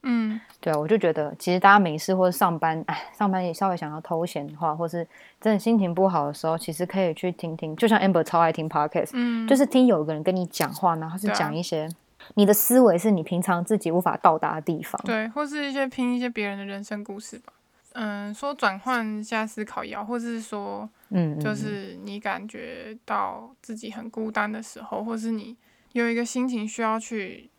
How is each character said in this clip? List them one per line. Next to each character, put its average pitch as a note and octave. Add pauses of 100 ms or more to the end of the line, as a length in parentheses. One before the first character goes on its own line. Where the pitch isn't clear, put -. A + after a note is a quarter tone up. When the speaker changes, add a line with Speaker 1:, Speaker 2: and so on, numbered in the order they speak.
Speaker 1:
嗯。 A3+ (200)
Speaker 2:
对 D#3+
啊， D3+
我 D#3
就 G#3+
觉 F3
得 D3
其 -
实 F#3
大 G3
家 G#3
没 E3+
事 F#3
或 F#3
者 F3+
上 F3
班， D#3+
哎， -
上 G3+
班 F#3
也 F3
稍 G3
微 F3+
想 D3+
要 D#3
偷 E3
闲 D3
的 D3+
话， D#3
或 E3+
是 E3 (320)
真 A3
的 G3
心 A3+
情 F3+
不 F#3+
好 E3
的 D3
时 -
候， D#3+
其 D#3+
实 F3+
可 F#3+
以 F3
去 F3+
听 E3
听， D#3
就 A#3
像 G#3+
Amber F3+
超 E3+
爱 E3
听 D#3+
Podcast， D3+
Speaker 1:
嗯。 A#3
Speaker 2:
就 C4+
是 C4+
听 C4
有 F3+
个 D#3
人 D#3
跟 F#3
你 F3+
讲 -
话， E3
然 D#3+
后 E3
是 G3
讲 D3+
一 E3+
些 D#3+
Speaker 1:
对 E3 (320)
啊。 -
Speaker 2:
你 G#3
的 G#3
思 A#3+
维 G3+
是 G#3
你 F3+
平 E3+
常 F3
自 G#3+
己 E3+
无 F3+
法 -
到 D#3+
达 D#3
的 D#3+
地 D#3
方。 -
Speaker 1:
对， A3
或 D4
是 C#4+
一 -
些， C4+
听 B3
一 B3
些 B3
别 G#3+
人 G3+
的 G3
人 G3+
生 G#3
故 G3+
事 -
吧。 - (400)
嗯， G#3
说 C#4+
转 G3+
换 A#3 (120)
一 G#3
下 A3
思 G#3+
考 G#3+
也 -
好， G#3
或 A#3+
是 A#3
说， G#3 (200)
Speaker 2:
嗯， E3+
嗯， D3+
嗯。 -
Speaker 1:
就 G#3
是 G3+
你 G3+
感 G3
觉 F#3+
到 G#3 (140)
自 A3+
己 A3
很 A3
孤 A3
单 G#3+
的 A3
时 -
候， G#3+
或 A3+
是 A3
你 A3+ (380)
有 A#3
一 A#3
个 A#3+
心 B3+
情 A3
需 A3+
要 A3
去 G#3+